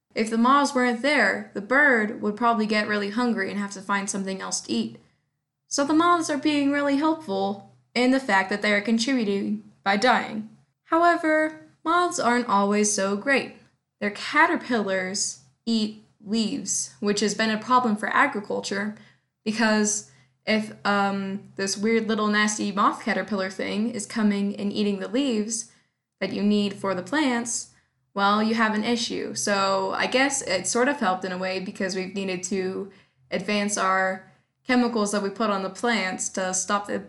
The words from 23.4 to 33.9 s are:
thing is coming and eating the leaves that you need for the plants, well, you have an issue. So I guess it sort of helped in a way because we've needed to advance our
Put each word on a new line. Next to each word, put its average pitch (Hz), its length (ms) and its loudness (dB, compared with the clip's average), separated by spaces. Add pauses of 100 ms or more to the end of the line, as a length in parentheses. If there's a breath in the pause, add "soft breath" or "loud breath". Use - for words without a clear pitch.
thing 202 400 -4
is 208 160 -8
coming 202 480 0
and 202 180 -4
eating 202 280 0
the 190 80 -8
leaves 226 640 -2 (480 soft breath)
that 190 120 -4
you 196 120 -2
need 208 300 2
for 190 200 -2
the 180 80 -4
plants, 247 680 -2 (440 soft breath)
well, 202 260 4
you 220 140 2
have 220 200 2
an 214 100 0
issue. - 500 -2
So 196 640 0
I 196 100 0
guess 269 360 2
it 185 260 -2
sort 247 200 2
of 285 120 0
helped 185 240 0
in 185 80 -4
a 180 60 -6
way 185 200 -4
because 190 380 -6
we've 185 180 -6
needed 190 300 -4
to 190 480 -4 (400 loud breath)
advance 202 440 -2
our 190 540 0 (340 soft breath)